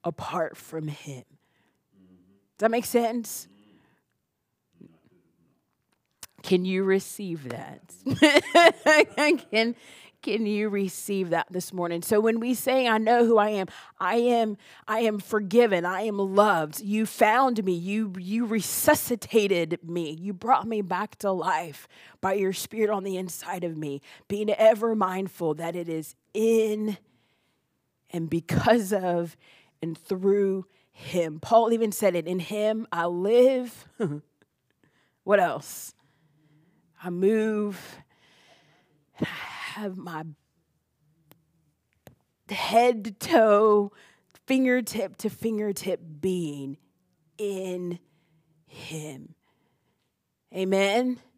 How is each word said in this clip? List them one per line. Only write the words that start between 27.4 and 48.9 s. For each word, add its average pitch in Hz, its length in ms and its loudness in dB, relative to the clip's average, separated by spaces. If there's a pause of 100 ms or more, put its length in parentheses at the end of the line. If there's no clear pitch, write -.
and 165 180 -6
because 190 640 2
of 175 440 -2 (440)
and 165 160 -6
through 196 720 0 (240)
him. 160 480 -4
Paul 233 340 4
even 220 200 0
said 185 240 2
it, 160 100 -2
"In 180 140 -4
him 214 500 -2
I 170 160 -2
live." 240 840 2 (100)
<laughs> 147 240 -4 (1040)
What 202 160 4
else? - 540 -4 (1080)
"I 180 80 -8
move. 208 880 -2 (1200)
And - 80 -4
I - 540 -14
have 190 160 -8
my 160 280 -12 (2250)
head 226 560 2
to 214 80 -10
toe, 208 800 4 (540)
fingertip 262 720 0
to 214 120 -4
fingertip 208 680 -4 (200)
being 147 580 -4 (580)
in 185 640 -6 (680)
him." 156 680 -14 (1200)